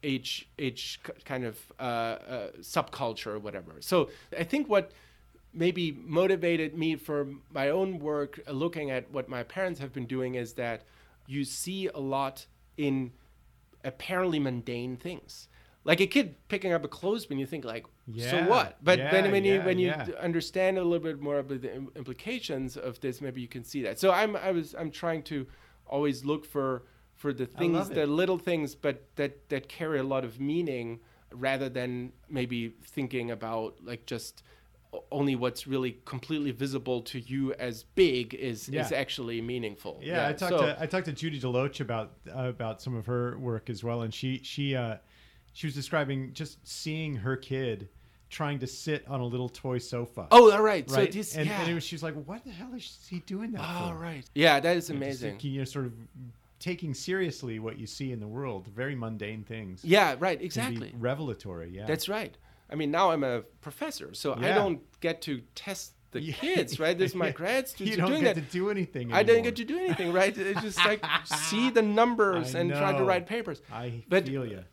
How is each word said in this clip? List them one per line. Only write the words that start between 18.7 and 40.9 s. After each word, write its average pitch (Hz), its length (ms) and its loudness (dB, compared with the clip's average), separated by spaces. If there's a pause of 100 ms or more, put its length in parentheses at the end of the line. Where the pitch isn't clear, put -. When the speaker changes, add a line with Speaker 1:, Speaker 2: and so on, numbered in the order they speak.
Speaker 1:
But 170 160 8
Speaker 2:
Yeah, 139 120 0
Speaker 1:
then 190 200 6
when 196 140 4
you, 196 100 6
Speaker 2:
yeah, 190 100 2
Speaker 1:
when 180 140 4
you 180 80 4
Speaker 2:
yeah. 156 180 0
Speaker 1:
d-, - 100 -6
understand 185 640 2
a 185 60 0
little 170 200 4
bit 151 180 -4
more 143 180 0
of 135 80 -4
the 127 260 -6
im-, 135 220 -10
implications 135 800 -6
of 123 240 -8
this, 127 220 -4
maybe 131 200 -6
you 120 60 -8
can 123 160 -10
see 139 200 -6
that. 107 160 -2
So 190 120 8
I'm, 208 240 4
I 190 160 -2
was, 165 260 -2
I'm 160 140 -4
trying 165 320 -2
to 139 240 -6 (400)
always 139 380 0
look 147 200 0
for, 131 380 -2 (320)
for 143 160 -4
the 127 140 -2 (100)
Speaker 2:
I - 40 -14
Speaker 1:
things, 170 160 4
Speaker 2:
love 156 160 0
it. 165 40 -4
Speaker 1:
the 156 100 2
little 175 320 2
things, 160 380 -2
but 143 300 -2 (100)
that, 143 320 -4
that 135 220 -4
carry 156 300 -2
a 131 40 0
lot 135 220 0
of 117 160 -8
meaning, 135 580 -2 (320)
rather 131 380 0
than 123 420 -4 (180)
maybe 123 440 -2 (100)
thinking 127 480 -4
about, 113 500 -4
like, 117 240 -12
just - 380 -8 (480)
o-, - 180 -12
only 139 280 2
what's 123 300 -2
really 131 360 -2
completely 143 480 -4
visible 127 520 -2
to 127 180 -8
you 131 320 -2
as 120 300 -6 (120)
big 127 380 4
is, 120 340 -6
is 143 240 -2
Speaker 2:
Yeah. 135 60 0
Speaker 1:
actually 117 440 -4
meaningful. 113 640 -6
Speaker 2:
Yeah, 156 200 -4
Speaker 1:
Yeah, 143 40 2
Speaker 2:
I 147 60 0
talked 180 180 -2
Speaker 1:
so 160 140 4
Speaker 2:
to, 151 160 -2
I 160 40 -2
talked 185 200 -2